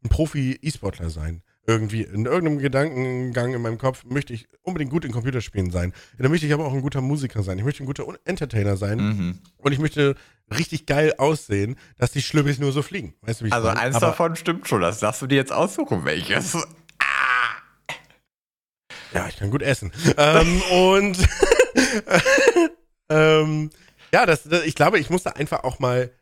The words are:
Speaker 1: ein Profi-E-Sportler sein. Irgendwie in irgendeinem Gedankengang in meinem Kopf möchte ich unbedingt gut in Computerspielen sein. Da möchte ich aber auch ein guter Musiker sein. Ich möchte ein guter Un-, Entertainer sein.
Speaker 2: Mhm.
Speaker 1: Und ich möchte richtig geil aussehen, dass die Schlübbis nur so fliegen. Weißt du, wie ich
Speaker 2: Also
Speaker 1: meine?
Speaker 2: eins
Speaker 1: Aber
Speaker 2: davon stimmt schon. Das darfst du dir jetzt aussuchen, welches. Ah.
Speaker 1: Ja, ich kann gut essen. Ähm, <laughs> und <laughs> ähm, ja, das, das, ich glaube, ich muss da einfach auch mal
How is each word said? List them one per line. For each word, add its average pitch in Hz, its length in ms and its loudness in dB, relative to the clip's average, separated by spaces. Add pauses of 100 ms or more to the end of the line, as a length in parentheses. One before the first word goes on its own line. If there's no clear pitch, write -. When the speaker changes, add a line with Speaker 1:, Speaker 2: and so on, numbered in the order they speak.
Speaker 1:
ein 117 60 -6
Profi-E-Sportler 131 1000 -2
sein. 80 320 -8 (260)
Irgendwie 110 360 0
in 107 240 -4
irgendeinem 151 320 0
Gedankengang 127 960 -2
in 120 60 -4
meinem 113 180 -4
Kopf 131 260 -4
möchte 123 280 -6
ich 113 140 -14 (140)
unbedingt 156 300 -4
gut 160 120 -2
in 131 80 -8
Computerspielen 113 600 -4
sein. 87 220 -4 (260)
Da 131 100 2
möchte 156 160 0
ich 147 80 2
aber 151 140 -2
auch 131 60 -4
ein 135 80 -2
guter 139 200 -4
Musiker 131 400 -2
sein. 92 160 -4
Ich 98 80 -4
möchte 143 180 -4
ein 131 40 -8
guter 139 200 -8
Un-, 165 160 -14
Entertainer 107 540 -2
sein. 101 220 -4
Speaker 2:
Mhm. 98 400 -2 (180)
Speaker 1:
Und 143 140 0
ich 135 80 -2
möchte 147 340 2 (420)
richtig - 300 -4
geil 151 320 2
aussehen, 107 580 -2 (220)
dass - 140 0
die 139 100 -4
Schlübbis 143 380 0
nur 139 120 -2
so 143 120 -2
fliegen. 139 380 -10
Weißt 110 200 -8
du, 117 40 -6
wie - 20 0
ich 104 80 2
Speaker 2:
Also 113 140 2
Speaker 1:
meine? - 100 0
Speaker 2:
eins 131 160 0
Speaker 1:
Aber 165 120 4
Speaker 2:
davon 165 280 0
stimmt - 320 -4
schon. 107 140 2
Das 87 180 0
darfst 107 240 -2
du - 40 -8
dir 139 100 4
jetzt 135 140 0
aussuchen, 139 540 -2
welches. 92 480 -2 (460)
Ah. 131 560 -2 (1600)
Speaker 1:
Ja, 90 140 -4
ich - 100 -14
kann 98 120 -4
gut 135 140 -4
essen. 120 280 -4 (260)
Ähm, 160 440 4
<laughs> 185 80 -4
und 185 480 4
<laughs> - 1900 2
ähm, 156 600 4 (440)
ja, 226 120 6
das, 160 180 2
das, 160 220 0
ich 156 100 -4
glaube, 175 240 4
ich 135 100 -6
muss 180 140 0
da - 80 -6
einfach - 320 -4
auch - 160 -6
mal 123 320 0 (100)